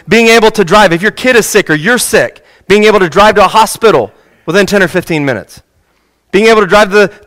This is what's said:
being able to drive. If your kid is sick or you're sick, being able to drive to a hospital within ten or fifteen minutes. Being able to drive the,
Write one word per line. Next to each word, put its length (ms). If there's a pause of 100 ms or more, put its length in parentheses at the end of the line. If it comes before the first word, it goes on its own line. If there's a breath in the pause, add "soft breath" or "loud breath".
being 200
able 240
to 120
drive. 300
If 80
your 80
kid 260
is 120
sick 240
or 20
you're 240
sick, 480 (220 soft breath)
being 160
able 160
to 100
drive 260
to 100
a 20
hospital 640 (340 soft breath)
within 220
ten 160
or 40
fifteen 380
minutes. 380 (680)
Being 140
able 160
to 60
drive 240
the, 160 (200 loud breath)